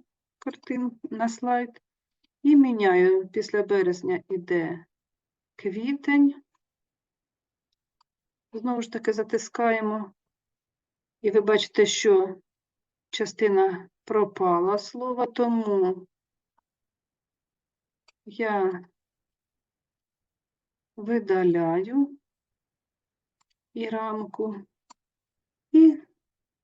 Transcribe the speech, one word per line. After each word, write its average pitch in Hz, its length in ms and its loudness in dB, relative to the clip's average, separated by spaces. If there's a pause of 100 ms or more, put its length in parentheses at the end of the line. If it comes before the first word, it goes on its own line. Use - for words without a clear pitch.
(400)
картин-, 247 600 -8 (120)
на 226 180 -4
слайд 240 520 -4 (640)
і 294 120 6
міняю. 190 720 4
Після 208 360 -2
березня 185 680 -2
іде 175 560 -4 (680)
квітень. 277 840 0 (2000)
Знову 240 280 -6
ж 226 100 -12
таки 220 220 -4
затискаємо. 220 1000 -4 (1080)
І 214 100 0
ви 208 100 4
бачите, 208 440 2
що 214 500 2 (720)
частина 190 800 -2 (160)
пропала 196 720 0
слова, 247 480 -6
тому 208 800 -2 (2250)
я 202 600 -4 (2000)
видаляю 190 1200 0 (1600)
і 226 160 -8
рамку, 220 680 -8 (1160)
і 311 260 8 (680)